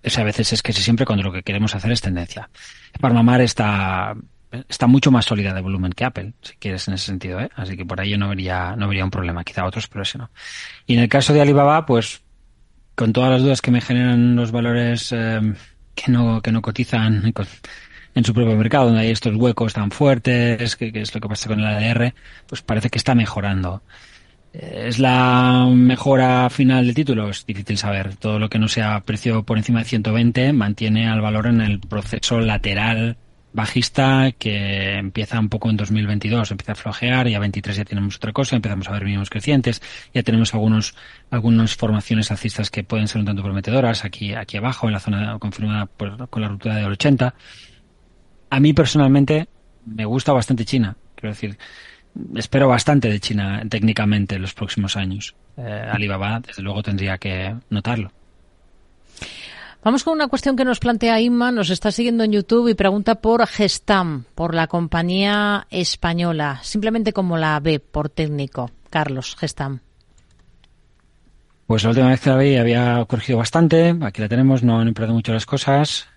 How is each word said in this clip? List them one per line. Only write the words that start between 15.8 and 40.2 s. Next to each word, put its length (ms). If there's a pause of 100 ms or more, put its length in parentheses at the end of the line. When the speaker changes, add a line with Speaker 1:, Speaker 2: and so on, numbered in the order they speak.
Speaker 1:
que 180
no, 300
que 100
no 120
cotizan 680
con, 140 (720)
en 100
su 80
propio 220
mercado, 300
donde 160
hay 100
estos 240
huecos 380
tan 180
fuertes, 840
que, 140
que 100
es 120
lo 80
que 80
pasa 180
con 120
el 80
A 120
D 60
R, 300 (320)
pues 160
parece 260
que 80
está 160
mejorando. 680 (680)
¿Es 460
la 720
mejora 800
final 360
de 80
título? 360
Es 160
difícil 320
saber. 400
Todo 200
lo 120
que 100
no 80
sea 320
precio 440
por 140
encima 220
de 60
ciento 260
veinte 400
mantiene 560
al 140
valor 260
en 140
el 180
proceso 600
lateral 760 (380)
bajista 840
que 600
empieza 420
un 80
poco 220
en 80
dos 120
mil 160
veintidós, 460
empieza 220
a 20
flojear 540
y 60
a 40
veintitrés 380
ya 80
tenemos 320
otra 160
cosa, 240
empezamos 320
a 20
ver 140
mínimos 240
crecientes, 520 (320)
ya 80